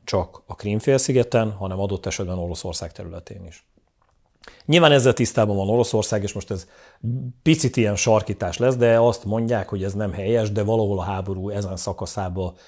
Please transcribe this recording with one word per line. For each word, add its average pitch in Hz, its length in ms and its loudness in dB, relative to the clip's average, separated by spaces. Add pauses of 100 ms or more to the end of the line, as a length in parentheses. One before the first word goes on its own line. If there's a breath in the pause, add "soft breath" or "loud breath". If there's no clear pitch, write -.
csak - 420 -4
a 82 100 -16
Krím-félszigeten, 117 960 0
hanem 95 280 -6
adott 98 260 -4
esetben 90 320 -6
Oroszország 87 540 -8
területén 90 540 -16
is. - 220 -20 (1000 loud breath)
Nyilván 160 260 8
ezzel 131 220 8
tisztában 107 420 2
van 98 140 0
Oroszország, 110 540 0
és 101 100 -6
most 101 180 -10
ez 92 160 -8 (760 soft breath)
picit 160 360 2
ilyen 104 180 2
sarkítás 107 640 0
lesz, 127 180 2
de 117 240 4
azt 117 260 2
mondják, 110 440 -2
hogy 95 140 -6
ez 98 100 -4
nem 101 180 -4
helyes, 107 400 0
de 104 120 -2
valahol 104 360 0
a 90 40 -6
háború 95 460 -6
ezen 98 280 -6
szakaszába 92 760 -6 (140)